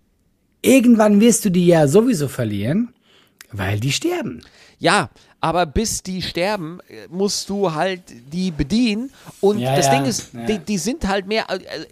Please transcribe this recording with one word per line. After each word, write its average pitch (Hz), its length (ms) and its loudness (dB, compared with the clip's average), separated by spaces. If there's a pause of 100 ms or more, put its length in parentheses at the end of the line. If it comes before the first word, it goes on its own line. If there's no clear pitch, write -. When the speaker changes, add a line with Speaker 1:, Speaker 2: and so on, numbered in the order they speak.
(600)
Speaker 1:
irgendwann 220 600 6
wirst 233 240 4
du 208 40 2
die 175 180 2
ja 160 200 6
sowieso 180 400 2
verlieren, 123 680 -4 (580)
weil 98 280 -4
die 131 120 -2
sterben. 285 500 -6 (380)
Speaker 2:
Ja, 165 300 0 (320)
aber 165 240 0
bis 214 380 -4
die 185 180 -8
sterben, 180 680 -6
äh, 107 220 -20
musst 190 400 -4
du 190 240 -2
halt 180 280 -4 (300)
die 185 200 -4
bedienen. 208 600 -2 (300)
Und 208 180 2
Speaker 1:
Ja, 131 160 -2
Speaker 2:
das 139 120 2
Speaker 1:
ja, 135 80 4
Speaker 2:
Ding 139 100 0
ist, - 280 -6
Speaker 1:
ja. 117 120 -12
Speaker 2:
die, 208 140 -2
die 202 180 -4
sind 226 300 -4
halt 196 200 -4
mehr, 220 220 -4
äh, 190 80 -4 (340)